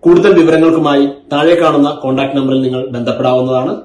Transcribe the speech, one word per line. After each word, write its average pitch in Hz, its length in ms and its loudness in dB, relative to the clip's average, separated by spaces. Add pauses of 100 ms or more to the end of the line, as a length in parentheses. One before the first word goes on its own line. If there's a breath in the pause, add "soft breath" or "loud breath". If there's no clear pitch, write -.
കൂടുതൽ 180 320 4
വിവരങ്ങൾക്കുമായി 160 720 2 (260)
താഴെ 151 220 2
കാണുന്ന 147 360 0
കോൺടാക്ട് 135 460 -4
നമ്പറിൽ 131 260 -2
നിങ്ങൾ 127 240 -4
ബന്ധപ്പെടാവുന്നതാണ്. 127 1000 -2